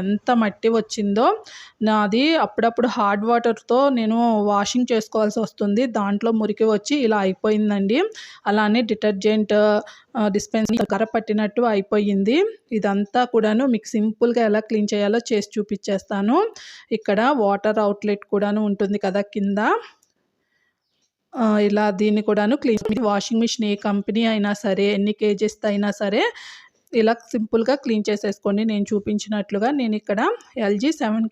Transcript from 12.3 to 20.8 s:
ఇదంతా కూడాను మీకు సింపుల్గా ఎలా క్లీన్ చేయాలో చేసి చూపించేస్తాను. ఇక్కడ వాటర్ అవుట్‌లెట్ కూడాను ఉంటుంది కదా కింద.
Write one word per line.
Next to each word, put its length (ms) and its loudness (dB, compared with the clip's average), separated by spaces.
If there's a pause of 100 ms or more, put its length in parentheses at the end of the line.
ఇదంతా 480 0 (120)
కూడాను 400 2
మీకు 240 -4
సింపుల్గా 520 0
ఎలా 200 2
క్లీన్ 220 0
చేయాలో 280 0 (100)
చేసి 280 -2
చూపించేస్తాను. 800 -2 (600)
ఇక్కడ 240 -2 (220)
వాటర్ 420 0
అవుట్‌లెట్ 480 -2
కూడాను 360 0
ఉంటుంది 300 -2
కదా 220 -2 (140)
కింద. 260 -2 (1700)